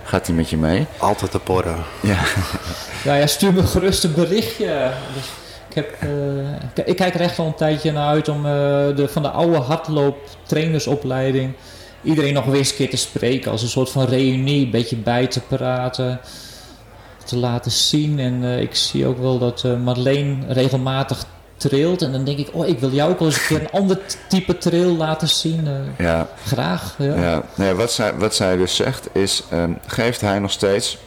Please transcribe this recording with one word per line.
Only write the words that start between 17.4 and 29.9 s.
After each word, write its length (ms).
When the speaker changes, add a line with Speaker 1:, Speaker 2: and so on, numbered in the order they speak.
Speaker 3:
zien. 480
En, 240
eh, 180
ik 140
zie 320
ook 120
wel 200
dat, 260
eh, 80
Marleen 640
regelmatig 760
trailt. 440
En 100
dan 120
denk 140
ik: 160
"Oh, 140
ik 120
wil 120
jou 200
ook 80
wel 80
eens 100
een 100
keer 140
een 180
ander 260
t-, 120
type 300
trail 380
laten 340
zien." 380
Eh, 380
Speaker 1:
Ja. 220
Speaker 3:
graag, 520
ja. 80
Speaker 1:
Ja. 280
Nou 140
ja, 60
wat 160
zij, 260
wat 180
zij 220
dus 180
zegt 360
is, 380
ehm, 220
geeft 340